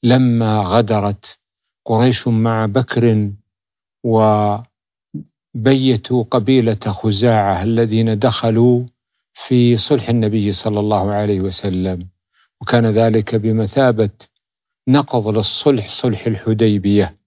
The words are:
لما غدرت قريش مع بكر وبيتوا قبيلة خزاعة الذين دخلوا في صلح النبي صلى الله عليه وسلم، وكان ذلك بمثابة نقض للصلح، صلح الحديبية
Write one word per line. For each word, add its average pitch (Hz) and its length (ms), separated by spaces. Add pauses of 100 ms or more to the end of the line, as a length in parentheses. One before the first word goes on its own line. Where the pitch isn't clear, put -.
لما 117 580
غدرت 104 760 (460)
قريش 117 420
مع 113 380
بكر 110 640 (720)
وبيتوا 107 600 (1700)
قبيلة 113 560
خزاعة 104 760
الذين 113 560
دخلوا 120 640 (500)
في 120 440
صلح 117 320
النبي 110 420
صلى 104 280
الله 104 320
عليه 101 300
وسلم، 92 680 (540)
وكان 117 240
ذلك 110 500
بمثابة 110 760 (760)
نقض 127 400
للصلح، 110 640
صلح - 380
الحديبية 101 1000